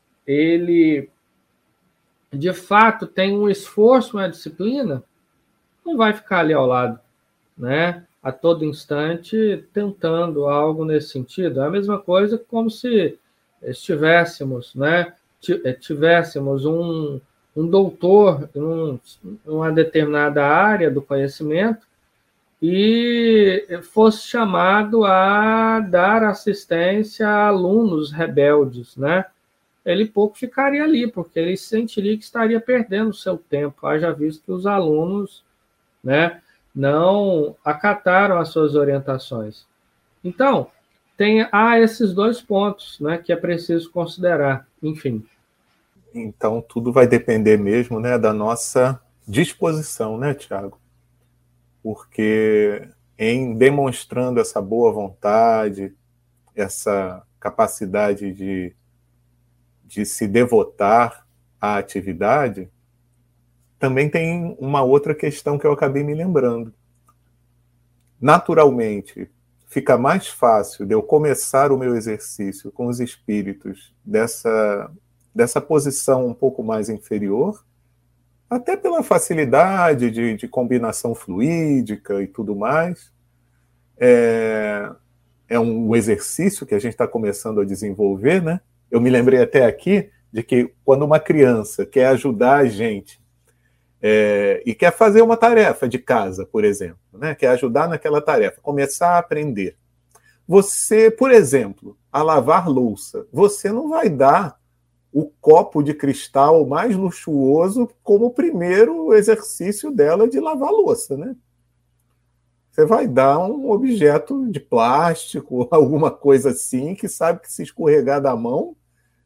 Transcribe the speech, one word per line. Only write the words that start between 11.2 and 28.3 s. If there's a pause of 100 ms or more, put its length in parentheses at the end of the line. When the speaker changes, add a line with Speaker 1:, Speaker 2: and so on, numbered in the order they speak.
Speaker 1:
É
a
mesma
coisa
como
se (440)
estivéssemos,
né, (260)
ti-,
eh,
tivéssemos
um, (360)
um
doutor
em
um, (460)
uma
determinada
área
do
conhecimento (760)
e (160)
fosse
chamado
a
dar
assistência
a
alunos
rebeldes,